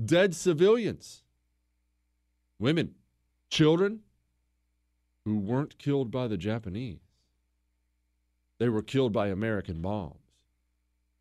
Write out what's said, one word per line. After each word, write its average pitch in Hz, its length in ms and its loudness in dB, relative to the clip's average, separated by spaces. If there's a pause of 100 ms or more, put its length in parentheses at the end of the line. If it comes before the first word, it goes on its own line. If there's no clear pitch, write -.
dead 170 300 4
civilians, 180 880 0 (1300)
women, 135 380 0 (560)
children, 180 480 4 (1300)
who 107 120 -2
weren't 123 400 -4
killed 139 320 -2
by 127 180 -4
the 104 100 -4
Japanese. 104 640 -6 (1600)
They 120 120 0
were 107 120 0
killed 127 320 0
by 104 140 0
American 98 540 -4
bombs. 95 340 -6 (1040)